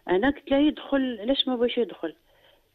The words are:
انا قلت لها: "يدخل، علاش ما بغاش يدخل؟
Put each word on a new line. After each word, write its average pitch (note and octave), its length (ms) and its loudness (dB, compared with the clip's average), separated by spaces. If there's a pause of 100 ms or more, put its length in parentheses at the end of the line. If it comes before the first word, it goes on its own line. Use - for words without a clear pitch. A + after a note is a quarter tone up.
انا G3 200 2
قلت - 220 -4
لها: C#4 80 4
"يدخل، C4 640 0
علاش C4 260 -2
ما B3+ 80 0
بغاش A#3 220 0
يدخل؟ F3+ 360 -4 (600)